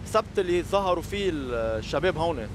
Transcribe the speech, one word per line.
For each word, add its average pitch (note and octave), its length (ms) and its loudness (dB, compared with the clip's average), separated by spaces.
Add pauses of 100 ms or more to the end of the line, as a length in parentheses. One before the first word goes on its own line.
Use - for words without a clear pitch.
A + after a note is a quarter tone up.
السبت - 340 0
اللي F3 240 2
ظهروا F#3 400 2
فيه G3+ 280 -2
ال-، C3+ 240 -2
الشباب A#2 640 0
هون D#3+ 360 -2